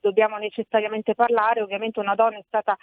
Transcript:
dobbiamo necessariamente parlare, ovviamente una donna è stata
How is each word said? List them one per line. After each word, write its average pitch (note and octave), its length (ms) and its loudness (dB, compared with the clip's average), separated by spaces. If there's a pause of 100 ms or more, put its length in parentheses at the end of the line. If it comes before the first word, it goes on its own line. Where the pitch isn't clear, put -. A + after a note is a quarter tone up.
dobbiamo G#3+ 380 2
necessariamente G#3+ 760 -4
parlare, A#3 460 2
ovviamente G#3 400 -6
una G3+ 140 -2
donna G#3+ 240 2
è G3 80 -18
stata G#3+ 360 -2